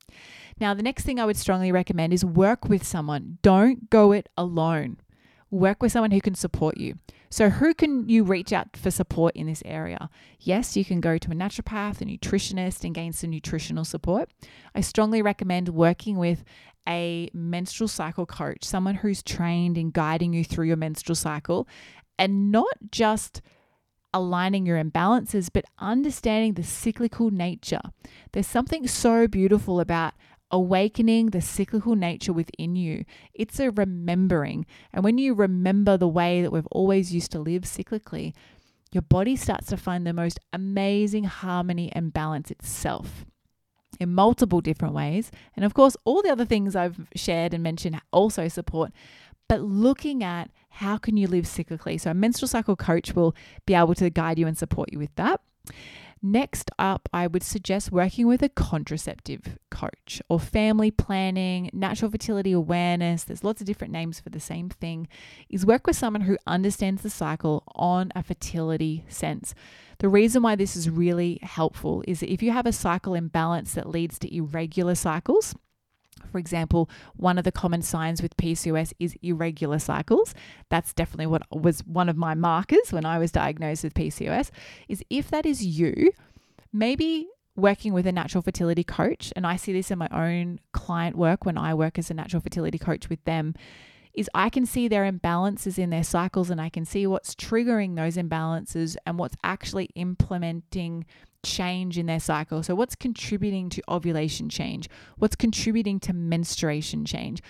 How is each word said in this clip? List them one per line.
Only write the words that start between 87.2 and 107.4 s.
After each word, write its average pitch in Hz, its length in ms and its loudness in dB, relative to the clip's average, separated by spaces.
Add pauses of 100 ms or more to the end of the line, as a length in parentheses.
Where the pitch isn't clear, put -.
working 202 360 2
with 180 140 2
a 185 60 0
natural 180 280 -2
fertility 170 440 0
coach, - 500 -2
and 180 120 -4
I 175 100 -2
see 190 160 -6
this 185 180 -2
in 185 80 -4
my 165 120 -4
own 175 500 -2 (120)
client 170 440 -4
work 170 280 2
when 165 140 -2
I 160 160 -2
work 156 240 0
as 170 120 -4
a 165 40 -6
natural 160 260 -4
fertility 160 380 -4
coach - 320 -4
with 160 140 -8
them, 160 300 -2 (600)
is 208 180 -4
I 196 160 2
can 254 160 0
see 240 240 0
their 196 220 2
imbalances 185 680 -2
in 175 120 0
their 165 140 0
cycles, 180 460 0
and 165 100 -4
I 160 80 -4
can 165 160 -8
see 196 220 -2
what's - 280 -2
triggering 220 640 0
those 165 200 -2
imbalances 165 880 -4
and 170 140 -6
what's 165 240 -6
actually 190 440 -6 (100)
implementing 170 1080 -4 (400)
change 180 540 -4
in 170 80 -2
their 165 140 0
cycle. 160 420 -2
So 180 100 -2
what's 233 220 0
contributing 202 760 -4
to - 180 -8
ovulation 156 600 -2
change? 143 400 -6 (300)
What's 214 160 2
contributing 214 640 0
to 196 120 -4
menstruation 165 920 -2
change? - 460 -8